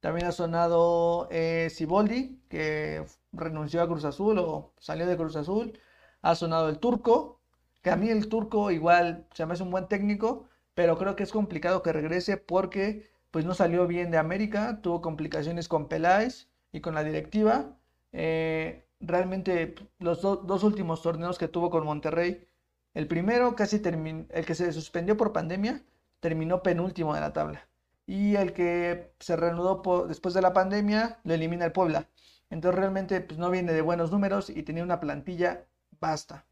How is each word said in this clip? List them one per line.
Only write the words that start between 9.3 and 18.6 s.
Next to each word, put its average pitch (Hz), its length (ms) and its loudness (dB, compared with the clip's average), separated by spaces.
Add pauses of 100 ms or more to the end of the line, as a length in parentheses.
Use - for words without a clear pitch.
se 165 140 -6
me 160 80 -4
hace 165 80 -6
un 180 80 -6
buen 185 180 -2
técnico, 208 580 0 (280)
pero 170 240 4
creo 190 180 -2
que 208 60 -4
es 190 100 -4
complicado 185 520 0
que 165 100 0
regrese 175 440 -2
porque, 196 760 0 (180)
pues, 160 160 -2
no 180 80 -2
salió 180 320 4
bien 175 240 -2
de 165 80 2
América, 208 640 -2
tuvo 170 200 -2
complicaciones 160 680 -4
con 151 200 -2
Peláez 185 600 2 (220)
y - 100 -10
con 165 140 -6
la 151 80 -2
directiva. 208 720 0 (340)
Eh, 160 760 -4 (120)